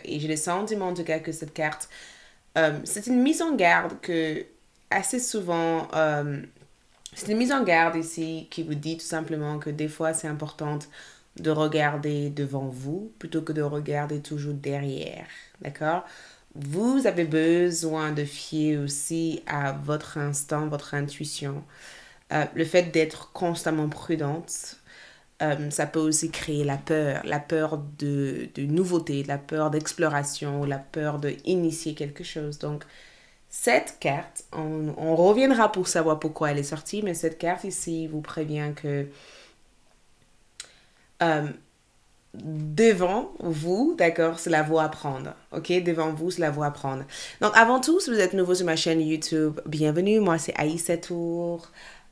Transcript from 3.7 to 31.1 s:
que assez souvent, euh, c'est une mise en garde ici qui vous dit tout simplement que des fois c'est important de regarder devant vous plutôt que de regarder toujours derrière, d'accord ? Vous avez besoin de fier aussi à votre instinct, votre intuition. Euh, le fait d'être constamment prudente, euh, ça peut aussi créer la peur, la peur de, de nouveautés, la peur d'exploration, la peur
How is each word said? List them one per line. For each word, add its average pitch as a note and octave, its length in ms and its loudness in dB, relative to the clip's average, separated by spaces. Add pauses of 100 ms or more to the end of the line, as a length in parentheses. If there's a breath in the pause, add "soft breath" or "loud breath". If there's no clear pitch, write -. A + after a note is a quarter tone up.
que D#3+ 420 -2 (460)
assez G3+ 280 0
souvent, E3 760 0
euh, D3 480 0 (720)
c'est G3+ 180 -4
une A3 60 2
mise B3+ 140 2
en C4+ 100 2
garde E3 340 4
ici D#3+ 540 -4
qui E3 120 -6
vous D3+ 120 -4
dit D#3 240 -4
tout - 80 -12
simplement D3+ 520 -4
que D3 120 -6
des D3+ 180 -4
fois D#3+ 240 0
c'est D#3+ 160 -4
important D3+ 500 -4 (580 loud breath)
de D#3 140 0
regarder D3+ 760 2
devant C#3 380 -2
vous C#3 520 -6
plutôt D#3+ 220 -2
que D#3 120 -4
de D3+ 100 0
regarder D3 580 -2
toujours D3 320 -6
derrière, C#3 760 -4 (340 loud breath)
d'accord ? D#3 420 -2 (520 loud breath)
Vous G#3+ 500 2
avez F3 200 4
besoin D#3+ 840 2
de D3 140 0
fier D3+ 520 0
aussi D#3+ 680 -2
à C#3+ 240 0
votre D3 480 -4
instinct, D3 480 -2
votre D3 280 -6
intuition. C#3+ 680 -6 (720 loud breath)
Euh, D3+ 120 2 (120)
le D#3+ 80 2
fait E3+ 260 4
d'être D#3 420 0
constamment D#3+ 560 0
prudente, - 880 -4 (640 loud breath)
euh, D3 280 0
ça D3 160 0
peut D#3+ 140 0
aussi D#3 320 2
créer D3 320 -2
la C#3 120 0
peur, D3 460 0
la D3 160 -2
peur D#3 420 0 (200)
de, C#3 560 -2
de C#3 60 -4
nouveautés, E3 600 2
la C#3+ 160 -4
peur D3+ 320 0
d'exploration, D3 920 0
la C#3+ 140 -2
peur D3 420 -4